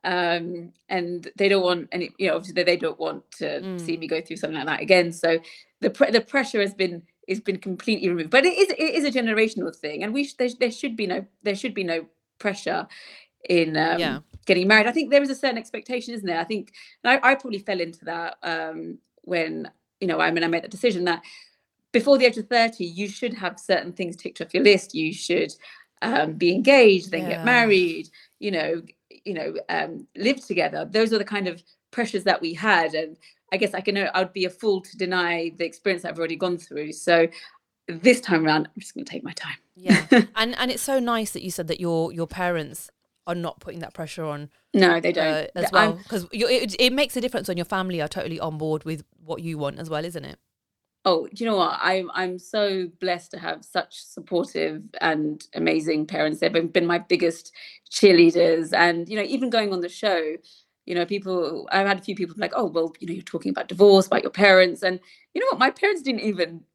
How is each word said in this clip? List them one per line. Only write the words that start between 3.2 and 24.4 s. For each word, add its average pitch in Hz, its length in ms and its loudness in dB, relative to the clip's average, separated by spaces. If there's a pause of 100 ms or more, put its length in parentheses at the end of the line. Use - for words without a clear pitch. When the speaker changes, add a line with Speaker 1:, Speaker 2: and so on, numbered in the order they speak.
Speaker 1:
to 160 60 -6 (160)
Speaker 2:
Mm. 185 200 -8
Speaker 1:
see 165 160 -4
me 160 100 -10
go 156 140 -2
through 160 160 -12
something 160 200 -6
like 139 100 -6
that 151 140 -2
again. 175 300 4
So 165 280 0 (420)
the 214 80 2
pre-, 208 220 2
the 226 100 4
pressure 233 400 -2
has 196 120 -2
been, 175 300 -4 (240)
has 208 140 -4
been 185 160 -4
completely 190 500 -4
removed. 170 220 -2
But 277 160 4
it 359 120 2
is, 381 120 4
it - 100 -6
is 311 240 0
a 285 80 0
generational 220 640 0
thing, 151 280 -8
and 214 100 -6
we 285 100 -2
sh-, 277 120 -10
there, 247 140 -2 (100)
there 247 120 0
should 240 240 -8
be 214 120 -4
no, 180 180 -6 (180)
there 202 120 -2
should 202 180 -8
be 196 100 -4
no 165 220 -6 (340)
pressure 196 480 -4 (600)
in, 165 260 2
um, 165 240 2
Speaker 2:
Yeah. 147 200 -2 (260)
Speaker 1:
getting 185 220 4
married. 214 200 6
I 240 40 0
think 262 200 -2
there 285 120 6
is 269 80 -4
a 262 40 -4
certain 254 220 -2
expectation, 240 560 -10
isn't 202 140 -10
there? 165 120 -2
I 170 60 -4
think, 208 260 -6 (320)
and 247 200 4
I, 254 80 6
I 269 40 4
probably 240 240 -8
fell 196 220 -4
into 165 240 -8
that, 170 380 -8
um, 165 560 -8 (240)
when, 160 460 -4 (300)
you 190 80 -2
know, 160 120 0
I, 165 120 4
when 170 120 0
I 170 40 0
made 165 160 -2
that - 80 -16
decision 196 340 0
that 170 160 -2 (720)
before 269 260 6
the 254 80 4
age 233 120 4
of 208 100 -8
thirty, 226 380 2
you 175 240 -6
should 240 240 -6
have 190 260 -8
certain 180 340 0
things 175 220 -6
ticked - 260 -14